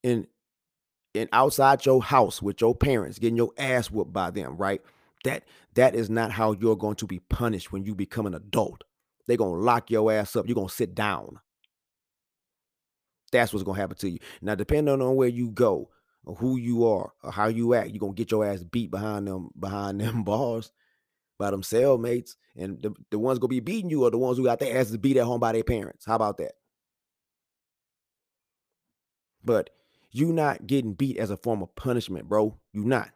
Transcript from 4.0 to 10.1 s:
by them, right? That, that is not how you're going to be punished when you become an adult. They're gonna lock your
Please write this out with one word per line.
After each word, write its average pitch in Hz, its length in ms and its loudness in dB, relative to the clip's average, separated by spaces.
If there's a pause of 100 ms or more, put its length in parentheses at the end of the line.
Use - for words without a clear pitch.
by 90 180 -2
them, 76 280 -8
right? 98 240 -2 (420)
That, - 200 -4 (300)
that 123 200 6
is 110 160 -2
not 110 220 0
how 110 200 2
you're 107 240 2
going 104 200 -2
to 107 100 -8
be 92 140 -8
punished 110 520 -4
when 98 120 -6
you 104 100 -6
become 104 320 -4
an 92 80 -6
adult. 104 500 -4 (420)
They're 120 120 2
gonna 95 160 2
lock 117 360 0
your 110 220 2